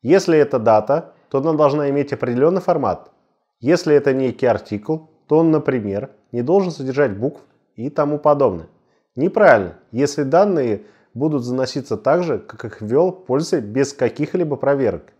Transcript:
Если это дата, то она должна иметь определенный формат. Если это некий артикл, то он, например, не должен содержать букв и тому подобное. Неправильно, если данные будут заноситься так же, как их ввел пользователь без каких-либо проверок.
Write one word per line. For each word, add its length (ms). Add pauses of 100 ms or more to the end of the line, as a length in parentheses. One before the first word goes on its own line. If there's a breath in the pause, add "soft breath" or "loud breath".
Если 380
это 220
дата, 540 (160)
то 80
она 160
должна 360
иметь 220
определенный 480
формат. 500 (480)
Если 340
это 220
некий 320
артикл, 520 (280)
то 120
он, 120
например, 600 (200)
не 120
должен 280
содержать 480
букв 220 (340)
и 160
тому 300
подобное. 480 (480)
Неправильно, 600 (140)
если 320
данные 600 (280 soft breath)
будут 300
заноситься 540
так 260
же, 160
как 280
их 140
ввел 300
пользователь 560
без 260
каких-либо 640
проверок. 640